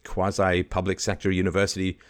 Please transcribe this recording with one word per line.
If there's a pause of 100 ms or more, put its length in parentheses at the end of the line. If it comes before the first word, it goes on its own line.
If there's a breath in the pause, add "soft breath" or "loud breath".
quasi-public
sector
university (120)